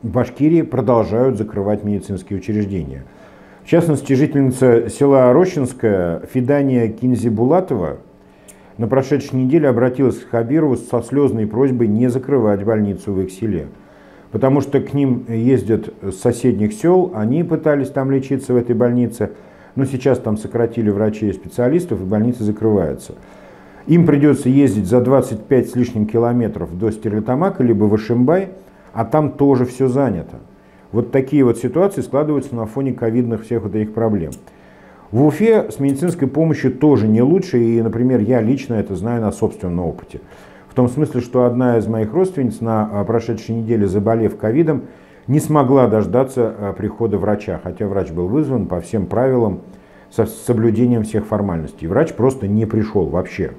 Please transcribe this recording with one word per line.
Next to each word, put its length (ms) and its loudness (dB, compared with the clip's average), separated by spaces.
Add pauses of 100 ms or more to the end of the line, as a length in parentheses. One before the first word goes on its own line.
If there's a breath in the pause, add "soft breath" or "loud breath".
в 80 -6
Башкирии 500 2
продолжают 760 0
закрывать 440 -4
медицинские 560 -6
учреждения. 640 -6 (600 loud breath)
В 40 -20
частности, 440 2
жительница 760 4
села 420 4
Рощинское 880 0 (120)
Фидания 560 2
Кинзибулатова 1080 0 (800 loud breath)
на 100 -4
прошедшей 540 0
неделе 280 2
обратилась 500 2
к 100 -20
Хабирову 480 0
со 260 -4
слезной 440 0
просьбой 420 0
не 200 2
закрывать 540 0
больницу 520 -2
в 60 -2
их 120 -4
селе. 340 -4 (640 loud breath)
Потому 300 2
что 180 0
к 140 -4
ним 340 0
ездят 680 0 (100)
с 140 -8
соседних 580 0
сел, 400 2
они 280 0
пытались 460 0
там 220 -4
лечиться 420 -2
в 40 4
этой 200 0
больнице, 540 0 (440 loud breath)
но 100 0
сейчас 340 0
там 180 -2
сократили 540 -2
врачей 400 0
и 20 -4
специалистов, 680 -2
и 40 -6
больница 400 0
закрывается. 680 -2 (720 loud breath)
Им 200 6
придется 420 4
ездить 380 4
за 140 4
двадцать 440 0
пять 260 2
с 60 -6
лишним 300 0
километров 720 -2
до 120 0
Стерлитамака, 760 -2
либо 200 2
в 120 4
Ишимбай, 540 2 (420 loud breath)
а 120 -4
там 280 0
тоже 320 2
все 220 -2
занято. 500 -2 (560 soft breath)
Вот 200 -2
такие 320 2
вот 140 2
ситуации 420 -2
складываются 560 -4
на 100 -4
фоне 260 -4
ковидных 520 -2
всех 180 -4
вот 120 -6
этих 200 -2
проблем. 380 -2 (800 loud breath)
В 140 2
Уфе 460 2
с 80 -12
медицинской 480 0
помощью 460 0
тоже 340 4
не 160 4
лучше, 400 2
и, 180 2
например, 400 0
я 220 2
лично 320 -2
это 220 -2
знаю 260 -4
на 80 0
собственном 560 -4
опыте. 340 -10 (480 loud breath)
В 60 -20
том 140 2
смысле, 320 -2
что 240 0
одна 340 2
из 80 -2
моих 260 -2
родственниц 480 -2
на, 300 -2
а, 140 -4
прошедшей 520 -4
неделе, 300 0
заболев 500 0
ковидом, 460 0 (440 loud breath)
не 140 2
смогла 480 4
дождаться, 680 0
а, 160 -6
прихода 460 -4
врача, 440 -4
хотя 240 -6
врач 240 -4
был 180 -4
вызван 380 -2
по 140 -4
всем 260 -4
правилам, 540 0 (500 loud breath)
со, 140 0
с 100 -8
соблюдением 680 0
всех 240 -4
формальностей. 600 -4
Врач 280 0
просто 320 0
не 180 2
пришел 420 0
вообще. 420 -4 (100)